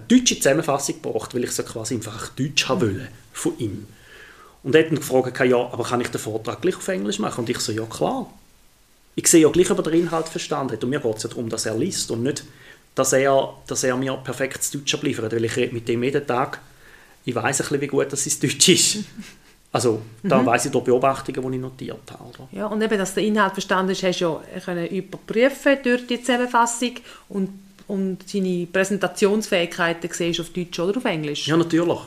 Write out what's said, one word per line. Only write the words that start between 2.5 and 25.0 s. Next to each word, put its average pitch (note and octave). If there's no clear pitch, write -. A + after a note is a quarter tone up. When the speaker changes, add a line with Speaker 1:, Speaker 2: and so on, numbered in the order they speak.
Speaker 1:
haben A#3+
wollte G2
von -
ihm. G2+
Und C3+
er G#3+
hat E3
dann D3
gefragt, B2+
ja, B2
aber A#2+
kann B2
ich A#2+
den A2+
Vortrag A2
gleich F#3
auf -
Englisch G3
machen? G#3
Und A#2
ich A#2
so, -
ja A2
klar. F#3+
Ich -
sehe E3+
ja D3
gleich, F3
ob F#3
er F3+
den E3
Inhalt E3
verstanden C#3+
hat. G#2+
Und B2
mir C#3+
geht's A2+
ja A#2
darum, B2
dass A2
er A2
liest E3+
und A#2
nicht, C#3+
dass C3+
er, C3+
dass C3
er B2+
mir C3
perfektes C3
Deutsch C#3+
abliefert, A2+
weil A2+
ich A2
rede B2
mit A2+
dem A#2+
jeden C#3
Tag. B2+
Ich B2
weiss B2+
ein -
bisschen, C#3
wie D3
gut C#3
das -
sein C#3+
Deutsch C#3
ist. F#3
<laughs> -
Also, A2+
da D3+
Speaker 2:
Mhm. B2+
Speaker 1:
weiss B2
ich C#3
durch B2
Beobachtungen, C3
die C3
ich B2+
notiert C3
habe, -
oder? B2+
Speaker 2:
Ja, G3
und G#3+
eben, A3
dass F#3+
der F3
Inhalt G#3
verstanden F#3+
ist, F#3
hast F3+
du F3+
ja D#3+
können F3
überprüfen A#3+